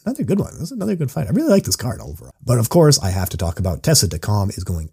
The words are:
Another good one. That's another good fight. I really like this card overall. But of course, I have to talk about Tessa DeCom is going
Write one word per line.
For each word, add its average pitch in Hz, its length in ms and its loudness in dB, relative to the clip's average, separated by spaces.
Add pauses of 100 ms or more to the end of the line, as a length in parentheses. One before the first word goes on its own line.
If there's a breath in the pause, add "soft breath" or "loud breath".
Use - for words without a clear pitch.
Another 254 200 -4
good 196 160 0
one. - 180 -6
That's 170 120 -8
another 208 260 -4
good 151 140 -4
fight. - 160 -6
I - 40 -8
really 285 200 2
like 196 140 6
this - 120 -2
card - 240 -6
overall. 73 320 -16 (100)
But 123 160 2
of 113 120 0
course, 151 300 8
I 95 100 -2
have 92 200 -2
to - 60 -6
talk 85 220 -2
about 92 240 -2
Tessa 147 260 2
DeCom 101 480 -2
is 92 80 -10
going 82 280 -6